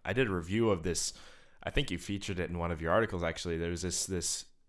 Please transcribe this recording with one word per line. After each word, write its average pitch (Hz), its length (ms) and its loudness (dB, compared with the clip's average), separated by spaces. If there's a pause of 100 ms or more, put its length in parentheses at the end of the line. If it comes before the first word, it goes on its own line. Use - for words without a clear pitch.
I 95 80 -2
did 127 140 2
a 101 40 0
review 95 380 2
of 87 140 2
this. 87 300 0 (500)
I - 80 -4
think 143 180 2
you 87 80 -2
featured 98 420 -4
it 82 100 0
in 87 100 -4
one 85 120 0
of 80 100 -4
your 82 100 2
articles, 98 320 4
actually. 82 340 -2
There 85 140 0
was 85 100 -4
this, 90 240 -2
this - 400 -2 (220)